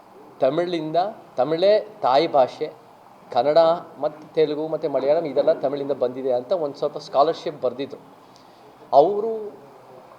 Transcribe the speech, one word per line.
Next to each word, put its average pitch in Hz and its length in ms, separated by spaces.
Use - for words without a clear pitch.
ತಮಿಳಿಂದ, 156 560
ತಮಿಳೇ 165 500
ತಾಯಿ 139 260
ಭಾಷೆ, - 580
ಕನ್ನಡ 143 240
ಮತ್ತು - 340
ತೆಲುಗು 151 340
ಮತ್ತು 156 220
ಮಲಯಾಳಂ 139 360
ಇದೆಲ್ಲ 143 280
ತಮಿಳಿಂದ 139 380
ಬಂದಿದೆ 127 400
ಅಂತ 127 200
ಒಂದು 151 240
ಸ್ವಲ್ಪ 151 220
ಸ್ಕಾಲರ್‌ಶಿಪ್ 147 640
ಬರೆದಿದ್ರು. 127 380
ಅವರು 208 600